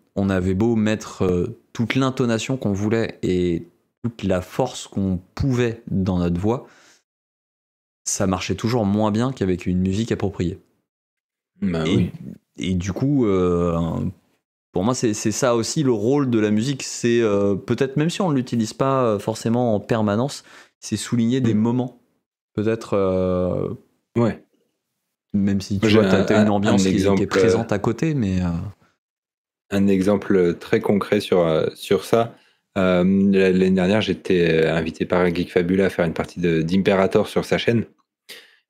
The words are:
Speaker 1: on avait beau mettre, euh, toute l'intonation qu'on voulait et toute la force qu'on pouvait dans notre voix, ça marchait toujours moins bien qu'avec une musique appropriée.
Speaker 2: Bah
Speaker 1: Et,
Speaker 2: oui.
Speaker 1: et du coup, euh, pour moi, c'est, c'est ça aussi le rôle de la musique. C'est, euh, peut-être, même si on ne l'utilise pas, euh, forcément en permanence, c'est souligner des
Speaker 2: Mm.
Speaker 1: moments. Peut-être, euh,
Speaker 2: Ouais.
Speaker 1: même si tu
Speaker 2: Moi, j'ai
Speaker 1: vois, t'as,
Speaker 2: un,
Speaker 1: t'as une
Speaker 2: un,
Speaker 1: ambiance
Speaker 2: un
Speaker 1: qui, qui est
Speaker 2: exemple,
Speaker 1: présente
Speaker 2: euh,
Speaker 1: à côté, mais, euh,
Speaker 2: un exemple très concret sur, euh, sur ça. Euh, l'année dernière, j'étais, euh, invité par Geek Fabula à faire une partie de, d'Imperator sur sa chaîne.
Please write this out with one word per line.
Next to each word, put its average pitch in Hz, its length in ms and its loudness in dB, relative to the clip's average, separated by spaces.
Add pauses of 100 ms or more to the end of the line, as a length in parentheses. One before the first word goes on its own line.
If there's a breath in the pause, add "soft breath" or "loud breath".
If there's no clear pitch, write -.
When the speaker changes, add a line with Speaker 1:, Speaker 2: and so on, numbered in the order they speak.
(160)
Speaker 1:
on 98 140 0
avait 95 240 0
beau 113 220 2
mettre, 107 480 -2
euh, 92 340 0 (160)
toute 113 220 -4
l'intonation 131 600 0
qu'on 107 180 -2
voulait 107 500 -2
et 90 420 0 (380)
toute 117 200 -8
la 92 180 0
force - 460 -6
qu'on 95 320 -2 (140)
pouvait 120 560 -2
dans 92 300 0
notre 87 200 0
voix, 113 280 -2 (1400 soft breath)
ça - 220 -2
marchait 92 280 -2
toujours 113 300 -2
moins 104 240 0
bien 113 220 0
qu'avec 92 340 -2
une 90 140 0
musique 95 320 -2
appropriée. 95 480 -4 (1040)
Speaker 2:
Bah 85 240 -4
Speaker 1:
Et, 101 80 0
Speaker 2:
oui. 90 160 0 (460)
Speaker 1:
et 90 180 -2
du 92 180 -4
coup, 135 320 0
euh, 87 540 2 (920)
pour 90 100 -2
moi, 123 120 0
c'est, 113 180 0
c'est 107 180 -4
ça 120 240 0
aussi 117 280 -2
le 131 80 2
rôle 127 380 0
de 117 100 2
la 107 100 2
musique. 120 340 -2
C'est, 117 380 0
euh, 101 340 2
peut-être, 131 420 -2
même 156 120 2
si 170 120 -4
on 185 100 0
ne 139 40 2
l'utilise 120 380 -2
pas, 135 300 0
euh, 107 160 2
forcément 113 560 0
en 101 60 -2
permanence, 110 600 -2 (360 loud breath)
c'est - 180 -6
souligner 120 440 0
des 113 120 0
Speaker 2:
Mm. 107 60 2
Speaker 1:
moments. 123 420 -2 (520)
Peut-être, 110 420 -4
euh, 92 760 0 (480)
Speaker 2:
Ouais. 113 260 0 (880)
Speaker 1:
même 98 280 0
si 101 180 -6
tu 107 60 2
Speaker 2:
Moi, 107 40 4
j'ai 107 100 6
Speaker 1:
vois, 101 100 4
t'as, 95 120 4
Speaker 2:
un, - 20 -2
Speaker 1:
t'as 104 180 4
une 107 60 4
Speaker 2:
un, 104 40 2
Speaker 1:
ambiance 101 300 2
Speaker 2:
un - 40 2
Speaker 1:
qui, 95 60 2
qui 110 40 2
est 101 60 2
Speaker 2:
exemple, 98 260 2
Speaker 1:
présente 95 440 2
Speaker 2:
euh, 107 40 2
Speaker 1:
à 98 40 -2
côté, 135 340 0
mais, 95 280 0
euh, 90 60 0 (1300)
Speaker 2:
un 98 140 2
exemple 95 680 2
très - 260 -2
concret 104 380 0
sur, 95 220 2
euh, 80 340 2
sur - 300 0
ça. 117 280 2 (440 soft breath)
Euh, 92 260 2
l'année 95 680 4
dernière, 95 300 2
j'étais, 85 640 2
euh, 78 100 0
invité 82 300 -4
par 90 280 2
Geek 87 180 -4
Fabula 95 340 2
à 92 40 0
faire 90 160 0
une 82 80 -2
partie - 260 -8
de, 82 220 2
d'Imperator 95 680 2
sur - 180 -2
sa - 120 0
chaîne. 117 260 0 (880 loud breath)